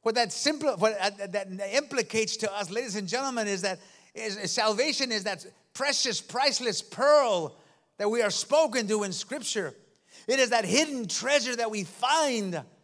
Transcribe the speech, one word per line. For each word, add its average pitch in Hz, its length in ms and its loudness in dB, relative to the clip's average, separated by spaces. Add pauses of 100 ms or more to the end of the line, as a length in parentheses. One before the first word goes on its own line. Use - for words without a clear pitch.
What 220 140 0
that 233 140 2
simpli-, 285 500 0
what, 214 200 4
uh, 202 280 -2
that 190 240 -6 (220)
implicates 233 640 -2
to 214 140 -2
us, 196 200 -6
ladies 226 240 -6
and 202 120 -4
gentlemen, 240 400 -2
is 196 140 -2
that 190 180 -2 (340)
is, 214 220 -6
is 208 160 -6
salvation 240 580 2
is 214 140 -2
that 190 220 -4 (280)
precious, 262 460 0
priceless 247 640 -2
pearl 233 760 2 (400)
that 208 140 0
we 233 120 0
are 208 80 2
spoken 262 600 2
to 214 140 2
in 190 100 -4
Scripture. 202 600 -6 (540)
It 262 100 4
is 254 120 4
that 226 160 4
hidden 254 420 2
treasure 247 480 0
that 233 160 -2
we 202 140 -4
find. 240 760 0 (220)